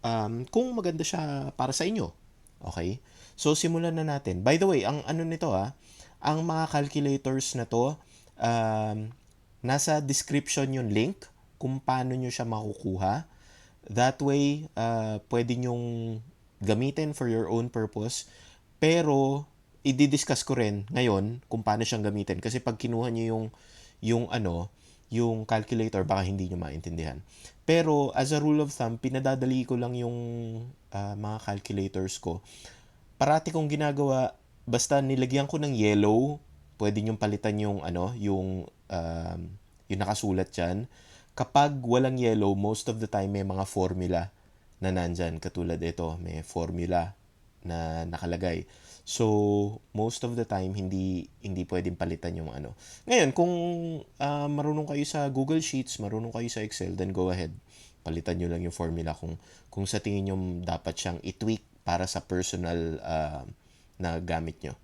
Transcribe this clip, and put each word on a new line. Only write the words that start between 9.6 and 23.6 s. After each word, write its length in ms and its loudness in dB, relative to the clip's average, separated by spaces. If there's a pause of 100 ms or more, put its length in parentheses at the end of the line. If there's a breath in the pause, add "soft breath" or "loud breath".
nasa 320 2
description 720 0
yung 240 0
link 320 2 (320)
kung 240 -4
paano 320 0
nyo 160 -2
siya 160 -4
makukuha. 800 -2 (640 soft breath)
That 320 2
way, 560 2
ah, 480 0
pwede 320 0
nyong 640 -4 (420)
gamitin 480 2
for 160 -2
your 240 2
own 160 2
purpose. 640 -4 (480 loud breath)
Pero, 720 4 (320)
i-discuss 640 4
ko 80 2
rin 400 0
ngayon 560 4
kung 160 -2
paano 160 2
siyang 240 0
gamitin. 320 -2
Kasi 240 -2
pag 160 -2
kinuha 320 -2
nyo 160 -2
yung, 180 -2 (540 loud breath)